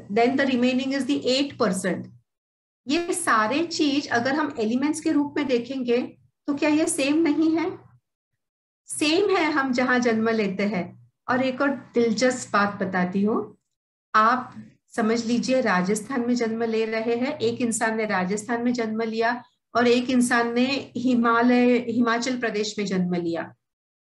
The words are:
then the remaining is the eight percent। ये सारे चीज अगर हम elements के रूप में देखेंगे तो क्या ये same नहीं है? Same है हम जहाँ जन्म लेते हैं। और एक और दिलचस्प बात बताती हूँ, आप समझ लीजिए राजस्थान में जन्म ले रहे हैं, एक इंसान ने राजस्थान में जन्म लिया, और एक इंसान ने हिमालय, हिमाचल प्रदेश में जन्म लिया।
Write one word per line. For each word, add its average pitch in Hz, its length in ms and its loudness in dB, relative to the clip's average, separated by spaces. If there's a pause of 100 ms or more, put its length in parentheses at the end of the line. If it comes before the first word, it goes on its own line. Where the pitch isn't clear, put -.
(120)
then 240 260 2
the 277 140 2
remaining 254 440 0
is 269 100 -2
the - 200 -2
eight 269 320 0
percent। 185 460 -2 (840)
ये 339 260 -2
सारे 254 520 0
चीज 294 420 -2
अगर 240 260 0
हम 302 260 -2
elements 262 400 0
के 320 120 -2
रूप 285 260 0
में 285 100 -2
देखेंगे 247 540 -2 (460)
तो 285 80 -2
क्या 302 140 0
ये 302 160 2
same 294 320 0
नहीं 320 400 2
है? 359 220 -4 (1080)
Same 381 500 0
है 311 140 2
हम 269 220 0
जहाँ 254 260 2
जन्म 226 300 0
लेते 202 340 -2
हैं। 196 480 -6 (180)
और 254 120 0
एक 262 200 -2
और 285 80 2
दिलचस्प 240 840 0
बात 202 300 0
बताती 185 400 0
हूँ, 247 340 -2 (580)
आप 233 400 2 (400)
समझ 226 300 0
लीजिए 247 360 0
राजस्थान 214 680 0
में 247 80 2
जन्म 226 280 -2
ले 220 220 0
रहे 226 300 -2
हैं, 269 220 -2
एक 240 240 -2
इंसान 220 360 0
ने 220 80 -2
राजस्थान 208 560 -2
में 240 120 0
जन्म 220 280 -4
लिया, 226 420 -2 (340)
और 247 100 4
एक 247 220 4
इंसान 240 440 2
ने 262 440 0
हिमालय, 247 800 4
हिमाचल 240 600 0
प्रदेश 214 400 -4
में 202 60 -2
जन्म 180 300 0
लिया। 165 400 -4 (460)